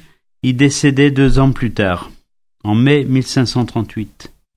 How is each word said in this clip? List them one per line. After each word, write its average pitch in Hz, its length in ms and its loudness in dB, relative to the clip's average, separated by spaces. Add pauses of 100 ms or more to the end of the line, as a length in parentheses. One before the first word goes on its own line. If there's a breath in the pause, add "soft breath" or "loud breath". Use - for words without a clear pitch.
(420 soft breath)
y 127 140 0
décédait 139 560 2
deux 135 260 2
ans 135 140 4
plus 120 220 -4
tard, 95 360 -4 (540)
en 104 100 -2
mai 135 340 2
mille 131 200 -2
cinq 131 180 0
cent 120 200 -2
trente-huit. - 680 -10 (260)